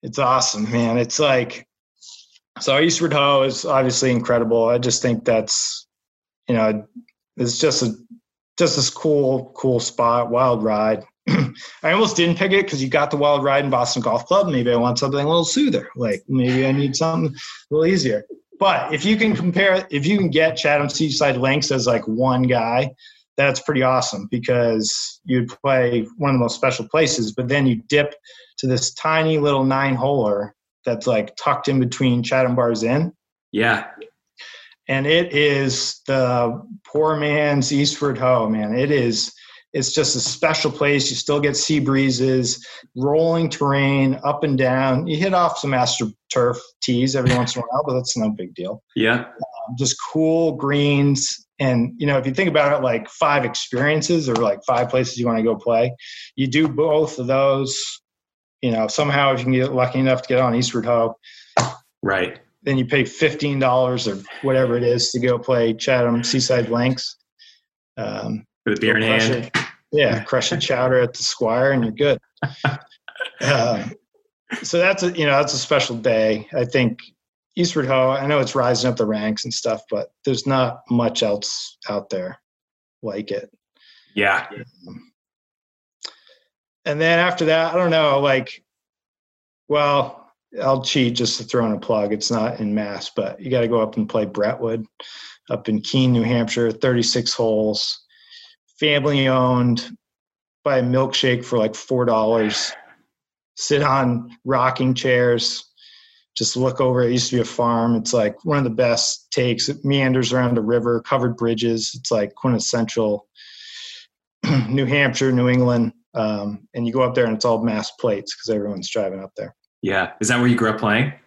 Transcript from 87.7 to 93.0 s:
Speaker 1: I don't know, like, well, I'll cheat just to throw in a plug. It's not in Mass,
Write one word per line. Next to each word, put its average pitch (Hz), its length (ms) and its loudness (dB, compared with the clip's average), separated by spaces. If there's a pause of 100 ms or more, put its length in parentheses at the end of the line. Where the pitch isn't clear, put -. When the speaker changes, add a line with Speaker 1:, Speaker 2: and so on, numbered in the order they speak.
Speaker 1:
I - 20 2
don't 180 140 2
know, 151 300 2
like, 135 420 0 (1080)
well, 143 600 0 (320)
I'll 135 200 2
cheat 123 340 2
just 120 220 -2
to 113 60 -10
throw 120 220 0
in 110 60 0
a 101 80 -2
plug. 107 320 0
It's 107 180 -4
not 113 300 -2
in 104 140 -2
Mass, 104 400 -6